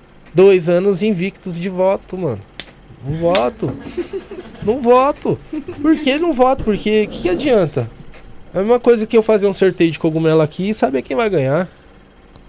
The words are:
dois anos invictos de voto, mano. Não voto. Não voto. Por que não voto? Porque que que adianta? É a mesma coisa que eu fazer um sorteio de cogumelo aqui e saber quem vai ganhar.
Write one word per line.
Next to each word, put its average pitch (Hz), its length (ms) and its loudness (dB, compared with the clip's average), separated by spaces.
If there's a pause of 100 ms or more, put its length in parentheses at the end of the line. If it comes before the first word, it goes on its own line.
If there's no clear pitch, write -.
(320)
dois 185 360 4
anos 185 340 2
invictos 185 560 -4
de 175 100 -6
voto, 185 480 -2
mano. 139 240 -4 (680)
Não 147 120 -6
voto. 175 540 -2 (920)
Não 220 180 -2
voto. 254 580 2 (440)
Por 311 160 2
que 269 200 0
não 339 140 0
voto? 262 320 2
Porque 214 420 0
que - 160 -12
que 349 60 0
adianta? 190 640 0 (640)
É 165 40 -4
a 190 40 0
mesma 233 180 2
coisa 233 260 4
que 233 100 0
eu 220 60 4
fazer 208 240 2
um 202 60 0
sorteio 180 380 2
de 151 80 -8
cogumelo 160 420 2
aqui 175 300 -2
e 214 40 -2
saber 262 280 -2
quem 269 140 -6
vai 226 120 0
ganhar. 160 400 0 (800)